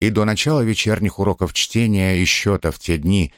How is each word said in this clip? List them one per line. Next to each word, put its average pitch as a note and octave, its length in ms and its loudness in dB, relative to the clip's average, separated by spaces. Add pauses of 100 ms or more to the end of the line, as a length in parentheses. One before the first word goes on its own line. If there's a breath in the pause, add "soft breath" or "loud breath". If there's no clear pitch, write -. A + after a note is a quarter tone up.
и G#2+ 80 2
до G#2+ 160 2
начала C3+ 360 0
вечерних G#2+ 580 -2
уроков F#2+ 340 -2
чтения G2 640 0
и F2+ 80 2
счета F#2 460 0
в - 80 -12
те E2+ 180 -2
дни, F2 400 0